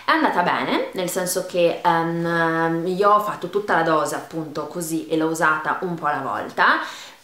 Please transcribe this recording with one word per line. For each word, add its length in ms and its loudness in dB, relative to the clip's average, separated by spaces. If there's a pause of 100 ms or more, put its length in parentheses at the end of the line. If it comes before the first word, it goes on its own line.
È 60 0
andata 320 4
bene, 500 0
nel 160 -4
senso 380 -2
che, 360 2
ehm, 1000 2
io 260 2
ho 100 6
fatto 280 -6
tutta 280 -2
la 60 4
dose 340 2
appunto 500 -8
così 400 -6
e 100 0
l'ho 120 2
usata 520 0
un 140 -4
po' 120 -4
alla 140 -2
volta, 600 0 (440)